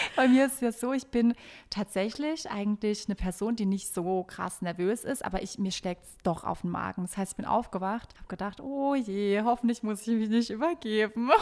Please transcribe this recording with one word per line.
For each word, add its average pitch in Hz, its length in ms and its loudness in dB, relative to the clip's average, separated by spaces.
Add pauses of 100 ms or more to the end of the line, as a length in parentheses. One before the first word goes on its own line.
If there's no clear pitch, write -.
(200)
Bei 262 80 8
mir 262 160 10
ist 269 120 0
es - 40 -4
ja 233 100 2
so, 247 220 -2
ich 262 140 -2
bin 233 260 4 (380)
tatsächlich 226 800 -2
eigentlich 208 580 -2
eine 202 60 0
Person, 202 420 -2
die 220 80 -2
nicht 190 300 0
so 185 300 0
krass 185 360 -8
nervös 180 420 -2
ist, - 220 -4
aber - 180 -4
ich, - 160 -10
mir 190 140 -2
schlägt's - 500 -8
doch 170 220 -2
auf - 160 -4
den 180 100 -4
Magen. 180 320 -4
Das - 140 -6
heißt, 196 160 -4
ich - 40 -12
bin - 100 -8
aufgewacht, 202 720 -2
hab - 100 -18
gedacht, 190 320 -8
„Oh 277 340 0
je, 202 500 2
hoffentlich 240 380 2
muss 208 240 -4
ich - 20 -6 (100)
mich 220 100 2
nicht 233 220 2
übergeben.“ 226 800 0 (120)